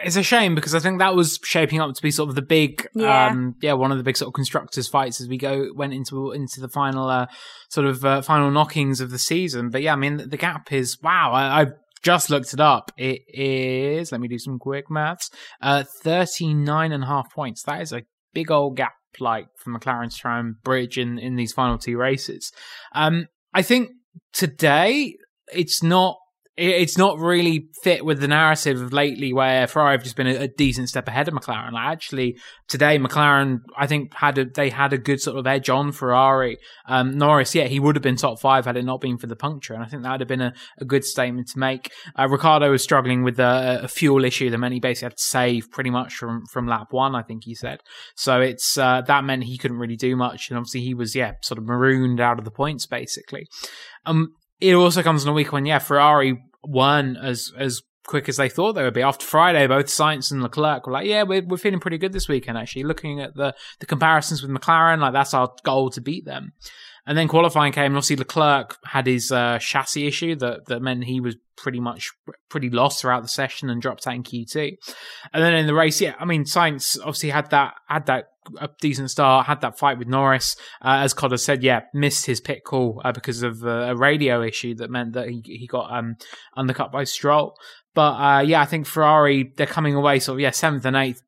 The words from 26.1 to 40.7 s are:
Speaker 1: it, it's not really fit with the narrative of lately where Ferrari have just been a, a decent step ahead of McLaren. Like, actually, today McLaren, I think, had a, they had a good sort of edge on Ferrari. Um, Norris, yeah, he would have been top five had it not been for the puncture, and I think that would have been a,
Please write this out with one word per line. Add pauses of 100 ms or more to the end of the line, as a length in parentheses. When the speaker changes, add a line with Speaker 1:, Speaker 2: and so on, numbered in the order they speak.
Speaker 1:
it,
it's
not
really (140)
fit
with
the
narrative
of
lately
where
Ferrari
have
just
been
a,
a
decent
step
ahead
of
McLaren.
Like,
actually, (320)
today
McLaren, (160)
I
think,
had
a,
they
had
a
good
sort
of
edge
on
Ferrari. (280)
Um,
Norris,
yeah,
he
would
have
been
top
five
had
it
not
been
for
the
puncture,
and
I
think
that
would
have
been
a, (260)